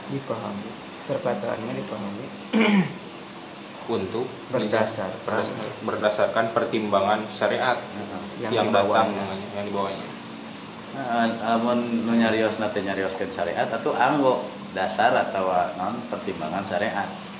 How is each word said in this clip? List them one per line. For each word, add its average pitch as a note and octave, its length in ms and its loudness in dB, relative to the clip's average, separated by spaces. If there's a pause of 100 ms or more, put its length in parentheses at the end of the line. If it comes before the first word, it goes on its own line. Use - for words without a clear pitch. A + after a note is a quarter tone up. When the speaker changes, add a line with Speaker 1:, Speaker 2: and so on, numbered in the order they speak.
(100)
Speaker 1:
Dipahami. A2 600 -4 (360)
Perkataannya A#2 680 -2
dipahami. G2+ 520 -6 (1600)
Speaker 2:
Untuk A2+ 400 -2 (240)
Speaker 1:
Berdasarkan. A2 560 0 (160)
Speaker 2:
berdas-, G#2 320 0 (260)
berdasarkan G#2+ 680 2
pertimbangan G#2+ 800 2
syariat A#2+ 480 2
Speaker 3:
Heeh. G2+ 440 -8 (200)
Speaker 1:
Yang A2+ 100 -2
Speaker 2:
yang G#2+ 160 2
Speaker 1:
dibawanya. G#2 480 4
Speaker 2:
datang, G2 240 -4 (140)
yang G2+ 100 -4
dibawanya. G2 440 -4 (840)
Speaker 3:
Nah, A#2+ 320 0 (280)
amun A#2+ 260 4 (240)
nu A2+ 100 0
nyariosna A2 560 4
teh G#2 140 0
nyarioskeun F#2+ 480 -2
syariat F2 360 0
atau A2+ 280 -2
anggo C3 480 4 (280)
dasar A2 460 4
atau F#2+ 300 2 (280)
non F#2 200 -2 (160)
pertimbangan F#2 560 -4
syariat. F#2+ 400 0 (340)